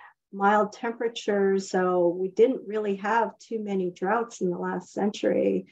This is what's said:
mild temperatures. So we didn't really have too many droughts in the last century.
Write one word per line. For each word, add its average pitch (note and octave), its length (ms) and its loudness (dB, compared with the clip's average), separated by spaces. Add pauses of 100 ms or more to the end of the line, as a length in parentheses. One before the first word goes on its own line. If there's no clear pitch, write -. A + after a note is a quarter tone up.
(340)
mild G3+ 400 2
temperatures. G3+ 960 -2
So F3+ 400 2
we F#3 200 -2
didn't A#3 380 2
really G#3 300 -2
have G#3 420 -2
too A3+ 240 -8
many F#3+ 280 -2
droughts A3 500 -2
in F#3 80 0
the F3 80 -2
last F#3 360 -6
century. G3 800 0